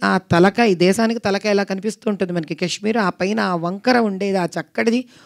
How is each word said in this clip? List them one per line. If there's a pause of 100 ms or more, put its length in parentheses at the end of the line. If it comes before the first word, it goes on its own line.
ఆ
తలకాయ,
ఈ
దేశానికి
తలకాయ
ఎలా
కనిపిస్తూ
ఉంటుంది
మనకి
కాశ్మీర్,
ఆ
పైన
ఆ
వంకర
ఉండేది,
ఆ
చక్కటిది (220)